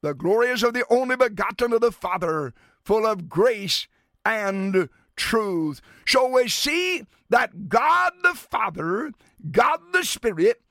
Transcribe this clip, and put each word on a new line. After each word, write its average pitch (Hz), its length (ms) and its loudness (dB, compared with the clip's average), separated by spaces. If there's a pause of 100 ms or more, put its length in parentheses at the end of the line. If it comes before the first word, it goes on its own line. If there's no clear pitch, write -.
The 147 100 -4
glory 196 360 2
is 240 160 -2
of 240 100 2
the 247 160 0
only 254 260 2
begotten 233 560 0
of 233 80 2
the 233 120 2
Father, 165 600 -4 (320)
full 220 220 0
of 185 220 -2
grace 202 580 0 (380)
and 196 640 0 (280)
truth." 175 640 -2 (240)
So 254 240 2
we 254 200 2
see 339 580 -2 (240)
that 208 380 0
God 339 440 2 (100)
the - 120 2
Father, 226 760 -6 (400)
God 320 400 2
the 370 120 2
Spirit 196 680 -2